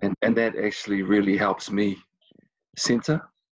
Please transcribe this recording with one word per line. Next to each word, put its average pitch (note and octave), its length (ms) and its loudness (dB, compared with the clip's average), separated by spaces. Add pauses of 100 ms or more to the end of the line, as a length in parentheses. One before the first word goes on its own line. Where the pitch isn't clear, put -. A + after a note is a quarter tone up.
And, G2 200 0
and A2 160 2
that A2+ 200 0
actually G2+ 440 -2
really G2 360 2
helps G2 340 -2
me G2+ 260 0 (800)
center, B2+ 440 0 (360)